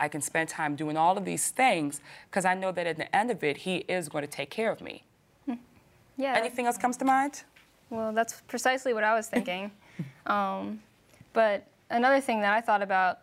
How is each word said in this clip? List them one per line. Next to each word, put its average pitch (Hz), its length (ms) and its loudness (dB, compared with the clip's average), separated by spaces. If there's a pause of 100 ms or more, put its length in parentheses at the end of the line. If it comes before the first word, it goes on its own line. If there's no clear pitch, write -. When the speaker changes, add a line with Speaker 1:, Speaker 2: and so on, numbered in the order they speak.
Speaker 1:
I 151 80 0
can 147 140 -8
spend 160 260 -2
time 147 280 -4
doing 151 200 -4
all 175 220 4
of 190 80 -6
these 170 240 -2
things, 170 500 2 (300)
'cause 185 160 0
I 185 80 4
know 190 180 -2
that 175 140 -2
at 165 100 -2
the - 180 -4
end 220 160 2
of 180 140 -4
it, 143 140 0
he 185 180 -2 (120)
is 175 200 -2
going 151 140 -6
to 143 80 -8
take - 200 -8
care 220 200 -2
of 160 100 -4
me. 71 240 -14 (420)
Speaker 2:
Hmm. 254 80 -4 (600)
Yeah. 262 200 -2
Speaker 1:
Anything 247 300 0
else 240 120 0
comes 247 200 0
to 262 60 -2
mind? 269 400 2 (460)
Speaker 2:
Well, 220 220 -4
that's 226 360 -2
precisely 254 460 0
what 214 100 0
I 214 100 4
was 220 140 0
thinking. 196 480 -2
Speaker 1:
<laughs> - 500 -14
Speaker 2:
Um, 202 540 -2 (540)
but 214 320 4 (240)
another 262 300 4
thing 233 200 0
that 202 140 4
I 226 80 2
thought 208 200 4
about 185 400 2